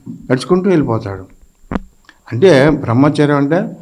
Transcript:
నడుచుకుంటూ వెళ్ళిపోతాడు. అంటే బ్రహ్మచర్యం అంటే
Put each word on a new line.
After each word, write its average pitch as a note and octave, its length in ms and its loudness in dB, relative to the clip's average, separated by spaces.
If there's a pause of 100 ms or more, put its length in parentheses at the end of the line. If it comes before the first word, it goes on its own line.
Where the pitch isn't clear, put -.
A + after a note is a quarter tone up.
(300)
నడుచుకుంటూ F3+ 400 0
వెళ్ళిపోతాడు. A2 540 -2 (1080)
అంటే D3 380 4
బ్రహ్మచర్యం C#3+ 640 0
అంటే D#3+ 460 -2